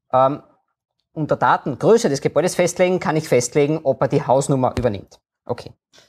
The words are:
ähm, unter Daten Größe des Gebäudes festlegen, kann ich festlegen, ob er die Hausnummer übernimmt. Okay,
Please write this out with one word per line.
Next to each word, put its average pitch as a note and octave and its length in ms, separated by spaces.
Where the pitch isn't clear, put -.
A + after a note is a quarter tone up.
ähm, C3+ 300
unter D3+ 240
Daten C#3 420
Größe A3 300
des C3+ 120
Gebäudes D#3+ 340
festlegen, F3+ 440
kann D3+ 180
ich D#3 120
festlegen, D3+ 540
ob - 180
er C#3 80
die C3 180
Hausnummer C3 520
übernimmt. A2+ 420
Okay, - 280